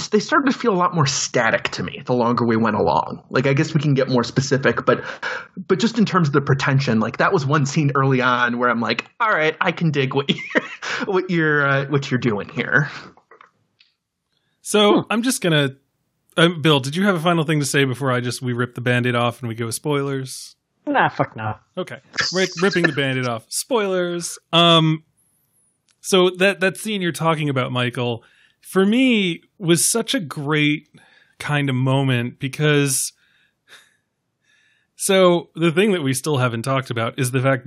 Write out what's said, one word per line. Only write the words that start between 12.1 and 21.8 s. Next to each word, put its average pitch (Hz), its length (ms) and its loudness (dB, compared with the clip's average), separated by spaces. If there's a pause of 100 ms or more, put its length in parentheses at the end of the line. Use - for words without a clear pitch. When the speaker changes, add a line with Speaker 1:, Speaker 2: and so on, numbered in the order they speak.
Speaker 1:
you're 123 80 0
doing 104 300 -2
here." - 380 -2 (1700)
Speaker 2:
So, 208 420 2
Speaker 1:
Hmm. - 80 -8
Speaker 2:
I'm 214 120 -2
just 247 200 -2
gonna, 151 280 2 (680)
um, 165 260 2
Bill, 151 160 4
did 131 160 -4
you 185 100 0
have 202 120 4
a 156 40 -2
final 165 240 2
thing 151 140 0
to 143 80 0
say 139 180 2
before 131 280 -2
I 123 80 0
just, 120 200 -6
we 123 120 -2
rip 120 240 -4
the 127 40 -10
Band-Aid 123 360 0
off 120 240 0
and 123 80 -8
we 110 80 -8
go 117 140 -6
spoilers? 139 840 -6 (320)
Speaker 3:
Nah, 247 220 2
fuck - 260 -4
no. 110 200 -8 (220)
Speaker 2:
Okay. 131 220 -10 (340)